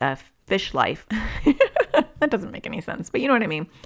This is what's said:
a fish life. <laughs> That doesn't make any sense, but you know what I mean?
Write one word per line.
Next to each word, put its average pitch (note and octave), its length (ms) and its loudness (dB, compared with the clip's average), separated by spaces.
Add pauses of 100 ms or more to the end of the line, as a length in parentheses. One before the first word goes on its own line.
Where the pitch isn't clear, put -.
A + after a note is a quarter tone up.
a C3+ 160 0 (300)
fish F#3+ 260 -2
life. B2 340 -2 (380)
<laughs> C#4+ 100 6 (640)
That D4+ 120 0
doesn't - 200 -2
make - 140 -12
any - 160 -8
sense, - 300 -8
but B3+ 100 0
you C4 60 0
know C#4 60 4
what A#3 100 4
I G3+ 40 -2
mean? D#3 200 -6 (180)